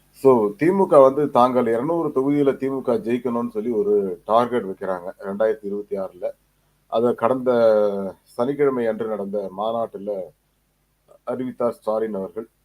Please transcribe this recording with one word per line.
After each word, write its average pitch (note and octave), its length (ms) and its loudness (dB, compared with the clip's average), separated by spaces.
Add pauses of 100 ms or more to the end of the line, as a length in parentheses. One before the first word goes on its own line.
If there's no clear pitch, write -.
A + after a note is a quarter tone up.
(120)
So, A#2 440 4
தி E3 160 2
மு G3 160 2
க E3 120 6
வந்து C#3 300 6
தாங்கள் B2 380 2
இருநூறு D3+ 420 -2
தொகுதியில C#3+ 480 0
தி C3 120 -4
மு C3+ 120 -6
க B2 120 -2
ஜெயிக்கணும்னு A#2+ 560 -4
சொல்லி A2 220 -6
ஒரு G2+ 540 0
டார்கெட் A#2 400 2
வைக்கிறாங்க F#2+ 540 -8
ரெண்டாயிரத்தி G#2 460 -2
இருபத்தி G2+ 320 -8
ஆறுல. F#2+ 340 -8 (560)
அதை A#2 260 0
கடந்த B2 380 0 (720)
சனிக்கிழமை C3+ 640 -2
அன்று A2 200 -4
நடந்த G2+ 500 -6
மாநாட்டுல G#2 580 -6 (1080)
அறிவித்தார் B2 480 -6
ஸ்டாலின் A2 420 -4
அவர்கள். F#2+ 340 -8 (180)